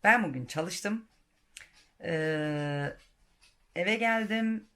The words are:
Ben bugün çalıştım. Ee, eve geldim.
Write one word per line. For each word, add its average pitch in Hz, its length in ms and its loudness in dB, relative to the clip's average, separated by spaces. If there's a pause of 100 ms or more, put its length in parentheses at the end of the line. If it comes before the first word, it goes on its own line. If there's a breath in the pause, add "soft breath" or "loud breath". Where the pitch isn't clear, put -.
Ben 220 200 6
bugün 127 220 -4
çalıştım. 190 600 -4 (960 loud breath)
Ee, 151 880 -2 (840)
eve 190 200 0
geldim. 226 800 0